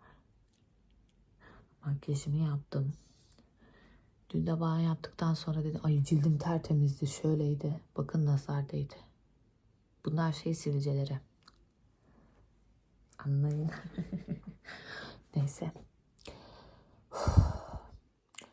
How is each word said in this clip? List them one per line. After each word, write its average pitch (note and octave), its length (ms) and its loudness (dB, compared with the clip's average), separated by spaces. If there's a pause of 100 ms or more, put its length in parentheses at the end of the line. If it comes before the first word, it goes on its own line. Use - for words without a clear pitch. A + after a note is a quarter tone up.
(1800)
Makyajımı C#3+ 520 -2
yaptım. C#3+ 560 0 (1400)
Dün D#3+ 160 0
de E3 140 0
banyo E3 240 2
yaptıktan E3 500 0
sonra D#3 300 -2
dedim, D#3 200 -4
"Ay, D3 200 4
cildim D3+ 340 4
tertemizdi, D3 680 2
şöyleydi. D3+ 760 0 (160)
Bakın D#3 300 0
nazar C#3+ 420 2
değdi." C#3+ 260 -6 (1120)
Bunlar D#3 280 2
şey E3 220 -2
sivilceleri. C#3 640 0 (2000)
Anlayın. D3 520 0 (800)
<laughs> - 840 -14
Neyse. D3+ 360 -2 (2750)